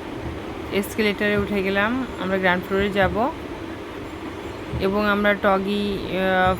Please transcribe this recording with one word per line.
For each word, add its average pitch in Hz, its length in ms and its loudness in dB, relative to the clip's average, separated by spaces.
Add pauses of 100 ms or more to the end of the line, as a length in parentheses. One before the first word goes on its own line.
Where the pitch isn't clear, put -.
(720)
এসকেলেটারে 208 680 0
উঠে 202 260 0
গেলাম, 208 420 0 (140)
আমরা 185 180 0
গ্রাউন্ড 185 300 2
ফ্লোরে 196 220 2
যাব। 196 420 2 (1500)
এবং 208 300 2
আমরা 208 240 4
টগি, 196 640 2
আহ, 185 640 2